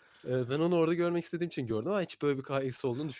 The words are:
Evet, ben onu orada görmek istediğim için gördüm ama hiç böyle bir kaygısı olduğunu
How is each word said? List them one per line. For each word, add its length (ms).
Evet, 260
ben 100
onu 160
orada 180
görmek 300
istediğim 240
için 200
gördüm 240
ama 100
hiç 200
böyle 160
bir 60
kaygısı 440
olduğunu 220